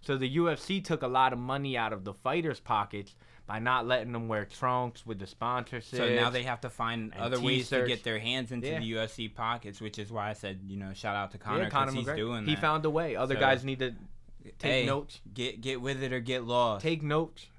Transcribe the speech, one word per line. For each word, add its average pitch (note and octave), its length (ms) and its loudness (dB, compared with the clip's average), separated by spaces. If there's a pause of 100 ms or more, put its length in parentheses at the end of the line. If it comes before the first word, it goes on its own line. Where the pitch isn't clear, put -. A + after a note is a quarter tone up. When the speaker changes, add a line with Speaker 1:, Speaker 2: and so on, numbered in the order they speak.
Speaker 1:
So C#3 140 0
the C3 120 0
U E3 240 4
F C#3+ 80 -2
C F#3+ 200 0
took E3 220 0
a C3+ 60 0
lot C3 260 6
of A#2+ 60 -2
money C3+ 360 -2
out A2 160 2
of G2 140 -6
the G2+ 80 -6
fighters' D3+ 460 0
pockets G2+ 560 0 (320)
by G#2 100 -4
not A#2+ 300 4
letting B2 240 4
them A#2 160 -4
wear G#2+ 180 0
trunks B2+ 580 0
with A2 140 -6
the F#2+ 80 -8
sponsorships. A#2+ 720 -4
Speaker 2:
So A#2+ 180 2
now A#2+ 140 6
they B2 140 0
have B2 180 -2
to A#2+ 80 -4
find A2+ 440 -4
Speaker 1:
and - 80 -6
Speaker 2:
other B2 180 0
ways B2+ 300 2
to C3+ 80 2
Speaker 1:
t-shirts. B2 120 4
Speaker 2:
get A#2+ 140 -2
their A2 160 0
hands A#2+ 320 -2
into B2 160 -4
Speaker 1:
Yeah. D#3+ 120 -2
Speaker 2:
the A2+ 60 -4
U A2 140 -2
F A2 100 0
C A2+ 180 -6
pockets, A2+ 540 -4
which G#2+ 160 -8
is G#2 140 -8
why G#2+ 180 -2
I G#2+ 40 -4
said, F#2+ 340 -8
you G2 100 -6
know, F#2+ 160 -6
shout G2+ 220 -2
out G2+ 160 -2
to G2 80 -12
Conor - 240 0
Speaker 1:
Yeah, G#2+ 80 -2
Conor C3+ 160 4
Speaker 2:
'cause C3+ 80 -2
he's C3 100 -2
Speaker 1:
McGregor. C#3 100 -2
Speaker 2:
doing A2+ 300 -2
Speaker 1:
He D#3 80 2
Speaker 2:
that. D3+ 80 -4
Speaker 1:
found D#3 240 2
a D#3 60 4
way. D#3 240 2
Other C3 180 2
Speaker 2:
So, A2+ 80 2
Speaker 1:
guys C3+ 240 6
need C3+ 140 -2
to B2 160 -2 (640)
take C3+ 120 2
Speaker 2:
hey, B2+ 140 4
Speaker 1:
notes. C#3 360 -2 (120)
Speaker 2:
get, A#2+ 260 -4
get C3 220 -2
with C3+ 220 -2
it B2+ 100 0
or B2+ 60 2
get B2+ 240 -2
lost. A#2 400 4
Speaker 1:
Take D#3+ 180 2
notes. D3+ 460 0 (120)